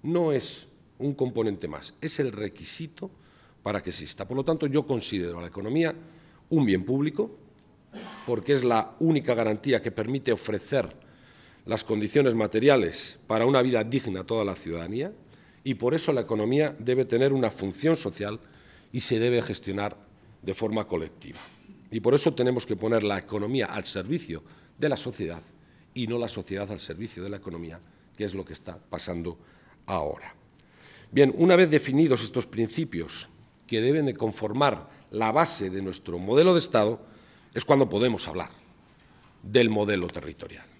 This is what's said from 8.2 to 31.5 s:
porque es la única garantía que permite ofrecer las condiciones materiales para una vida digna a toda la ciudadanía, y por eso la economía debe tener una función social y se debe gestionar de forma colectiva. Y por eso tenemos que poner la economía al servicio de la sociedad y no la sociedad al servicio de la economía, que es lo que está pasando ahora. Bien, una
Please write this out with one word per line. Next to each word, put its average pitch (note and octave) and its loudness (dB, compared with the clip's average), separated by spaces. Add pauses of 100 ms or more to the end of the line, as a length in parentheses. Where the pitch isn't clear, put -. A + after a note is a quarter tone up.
porque A#2+ 0
es C3 4
la A#2 2
única D3+ 4
garantía A2 2
que A#2 -4
permite A#2+ -2
ofrecer G#2+ -2 (720)
las - -2
condiciones A2+ 2
materiales A2 2
para A2 2
una C3+ 6
vida B2 2
digna A2+ -2
a - -10
toda A2 -2
la F#2+ -4
ciudadanía, F2+ -6 (520)
y C3+ -2
por A#2+ 0
eso D#3+ 0
la B2+ 2
economía A#2 0
debe B2 2
tener C3 2
una B2 2
función C#3 -2
social G#2 -8 (520)
y B2+ -4
se A2+ 0
debe A#2+ 4
gestionar G2+ -6 (440)
de F#2+ -4
forma A2 -2
colectiva. - -8 (520)
Y A2+ -4
por A2+ 4
eso C#3+ 4
tenemos B2 0
que G#2+ -4
poner A2 2
la G2+ 0
economía G#2 -2
al G#2 -8
servicio F#2 -6 (340)
de D3 0
la C3+ 2
sociedad E2+ -8 (500)
y B2 -4
no A#2 -4
la A#2 -4
sociedad G2 -8
al G2 -8
servicio F2 -12
de G2 -8
la G2+ -10
economía, E2+ -12 (340)
que G#2 -6
es G2+ -4
lo F#2+ -8
que - -16
está F2 -14
pasando E2+ -8 (480)
ahora. D#2 -6 (800)
Bien, C3+ 6
una F3 8